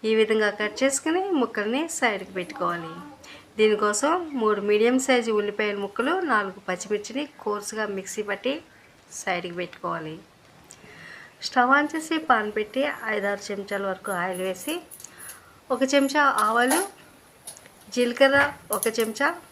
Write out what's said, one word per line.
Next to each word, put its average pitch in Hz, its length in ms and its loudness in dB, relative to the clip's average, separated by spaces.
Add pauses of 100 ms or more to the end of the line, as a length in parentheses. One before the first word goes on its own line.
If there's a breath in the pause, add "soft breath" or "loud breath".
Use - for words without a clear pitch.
ఈ 220 100 2
విధంగా 220 400 4
కట్ 208 220 -2
చేసుకుని 311 420 2 (180)
ముక్కల్ని 220 400 0 (160)
సైడ్కి 190 400 -2
పెట్టుకోవాలి. 175 540 -4 (680 loud breath)
దీనికోసం 214 520 4 (300)
మూడు 214 260 2
మీడియం 220 380 4
సైజు 240 340 2
ఉల్లిపాయల 208 440 -2
ముక్కలు, 233 280 -2 (200)
నాలుగు 196 360 0
పచ్చిమిర్చిని 208 560 -4 (200)
కోర్సుగా 208 420 -4 (100)
మిక్సీ 190 320 -8
పట్టి 208 260 -2 (680 loud breath)
సైడ్కి 175 400 -4
పెట్టుకోవాలి. 170 540 -8 (1300 loud breath)
స్టవ్ 247 320 4
on 294 160 2
చేసి 320 220 -4 (120)
పాన్ 214 300 4
పెట్టి 214 240 -2 (320)
ఐదారు 202 340 -2
చెంచాల 196 440 -6
వరకు 190 200 -6 (120)
ఆయిల్ 180 240 -4
వేసి, 185 280 -6 (1000 loud breath)
ఒక 240 60 0 (120)
చెంచా 277 320 4 (200)
ఆవాలు, 247 340 4 (1160)
జీలకర్ర 269 460 4 (360)
ఒక - 100 0 (120)
చెంచా 226 300 0 (220)